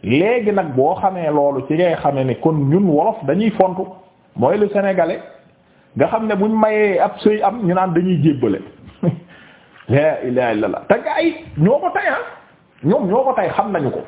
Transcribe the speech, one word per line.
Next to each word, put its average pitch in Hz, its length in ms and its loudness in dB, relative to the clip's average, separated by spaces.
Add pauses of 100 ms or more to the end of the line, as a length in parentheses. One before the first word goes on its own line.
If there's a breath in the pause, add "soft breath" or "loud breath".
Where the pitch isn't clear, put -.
Léegi 208 500 2
nag 175 240 -2
boo 143 240 2
xamee 180 300 -2
loolu 143 360 0
ci 151 80 -2
ngay 170 280 2
xamee 135 220 0
ne 127 160 0
kon 160 120 2 (160)
ñun 190 200 2
wolof 170 360 0
dañuy 185 260 0
fontu. 185 320 0 (540)
Mooy 143 220 2
le 208 100 2
sénégalais, 190 520 -2 (760 soft breath)
nga 131 100 4
xam 226 200 -2
ne 214 100 0
buñ 208 180 0
mayee 214 440 2
ab - 200 0
sëy 214 240 2
am, 214 240 -2
ñu 170 80 2
naan 185 200 0
dañuy 175 280 0
jébbale. 123 380 0 (420)
<laughs> - 880 -8
La 143 340 2
ilaha 123 320 0
illallah. 107 340 -2
Te - 60 4 (100)
gaa - 180 -2
yi 330 120 0 (240)
ñoo 208 220 4
ko 359 140 -2
tay, 392 140 -2
ah. 262 140 -4 (600)
Ñoom 202 240 0
ñoo 240 160 2
ko 254 100 0
tay, 190 160 0
xam 202 220 -2
nañu 151 180 -2
ko. - 180 -8